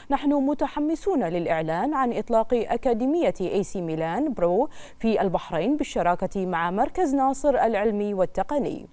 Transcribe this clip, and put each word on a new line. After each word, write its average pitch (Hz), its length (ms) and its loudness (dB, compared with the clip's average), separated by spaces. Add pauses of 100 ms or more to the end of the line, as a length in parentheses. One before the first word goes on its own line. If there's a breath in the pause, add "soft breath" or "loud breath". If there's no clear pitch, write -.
(100)
"نحن 277 220 2
متحمسون 294 920 0
للإعلان 170 680 0
عن 254 180 0
إطلاق 220 420 0
أكاديمية 240 840 0
اي 185 220 0
سي - 180 -6
ميلان 165 520 -2
برو 190 360 2 (300 loud breath)
في 220 220 2
البحرين 180 560 0
بالشراكة 185 720 0
مع 175 240 -2
مركز 277 440 0
ناصر 269 400 2
العلمي 208 600 2
والتقني. 190 800 -2